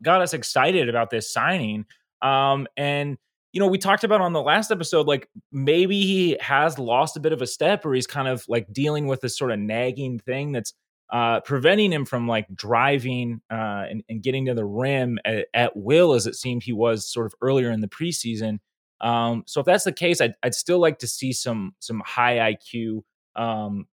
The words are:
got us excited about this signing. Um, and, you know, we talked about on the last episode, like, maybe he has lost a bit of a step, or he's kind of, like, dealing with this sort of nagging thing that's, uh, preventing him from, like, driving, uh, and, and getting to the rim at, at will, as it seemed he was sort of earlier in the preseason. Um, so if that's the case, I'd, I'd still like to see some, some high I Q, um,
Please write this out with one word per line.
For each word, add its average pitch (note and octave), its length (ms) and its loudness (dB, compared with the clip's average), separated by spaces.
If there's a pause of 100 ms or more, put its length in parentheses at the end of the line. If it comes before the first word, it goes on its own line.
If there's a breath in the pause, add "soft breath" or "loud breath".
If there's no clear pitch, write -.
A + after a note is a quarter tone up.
got F3 180 4
us E3+ 140 0
excited C#3 540 2
about A#2 220 0
this A2 220 -4
signing. A#2 540 -2 (340 soft breath)
Um, C#3 460 2 (100)
and, C#3+ 420 -2 (340)
you F3 80 -2
know, G3 80 4
we F#3+ 100 2
talked G3 260 2
about G#3+ 160 4
on F3+ 120 0
the D#3 100 0
last E3 280 2
episode, E3+ 360 2
like, C#3+ 220 0 (220)
maybe F3 520 2
he F#3+ 380 2
has C#3+ 380 0
lost B2+ 380 0
a D#3+ 40 -10
bit D#3 120 0
of C#3+ 100 -2
a B2+ 40 -4
step, G3 400 0
or C#3+ 80 0
he's B2+ 120 0
kind C3+ 220 -4
of, B2+ 200 -4
like, A2+ 240 -2
dealing D3 340 -2
with C3+ 140 -2
this B2 160 -6
sort C3 140 -2
of G#2+ 80 -2
nagging B2 600 -4
thing C3+ 340 -6
that's, A#2 220 -6 (360)
uh, A#2 300 2
preventing F3+ 520 2
him D3 120 -2
from, A#2+ 220 -4
like, A2 280 0
driving, A#2+ 840 0 (100)
uh, G#2+ 380 -6
and, G#2+ 220 -8
and A2+ 120 -8
getting C3 240 -2
to B2+ 80 0
the A2+ 100 -2
rim B2 600 -2
at, G#2+ 300 -2
at A#2+ 220 2
will, D3+ 360 6
as A2+ 140 2
it A2+ 80 -6
seemed B2 280 -6
he B2 100 -6
was A2+ 380 0
sort A#2 160 -4
of G#2 140 -8
earlier B2+ 300 2
in A2 100 -2
the G#2+ 80 -4
preseason. A2+ 680 -4 (420)
Um, A#2 460 0
so - 140 -4
if C3 60 0
that's F#3 180 4
the F3+ 80 0
case, F3 280 0
I'd, B2+ 220 2
I'd - 120 -2
still F3+ 260 2
like E3 180 4
to - 80 -10
see C3 260 -4
some, A2 480 -4
some A2 240 -8
high B2 420 0
I A2 80 0
Q, A2+ 500 -8 (300)
um, G#2+ 600 -4